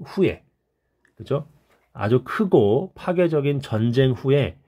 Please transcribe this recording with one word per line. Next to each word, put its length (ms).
후에, 400
그죠? 320
아주 300
크고 720
파괴적인 640
전쟁 500
후에 460